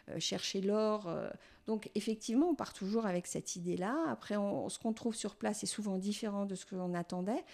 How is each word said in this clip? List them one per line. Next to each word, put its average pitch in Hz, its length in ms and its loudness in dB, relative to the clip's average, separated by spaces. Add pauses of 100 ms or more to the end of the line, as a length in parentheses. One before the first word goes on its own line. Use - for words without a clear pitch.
euh, - 100 -4
chercher 190 420 0
l'or, 208 460 2
euh. 160 220 -2 (360)
Donc, 214 300 -2
effectivement, 220 520 4
on 330 80 4
part - 180 -2
toujours 214 320 0
avec 180 220 2
cette - 300 -4
idée-là. 180 500 0
Après, 214 300 -2
on, 202 320 0
ce - 100 -6
qu'on 226 140 0
trouve 226 220 -2
sur - 200 -4
place 208 280 -2
est 190 40 -2
souvent 208 300 0
différent 202 480 0
de 196 100 -2
ce 185 100 -8
que 196 100 -8
l'on 180 180 0
attendait, 185 500 0 (100)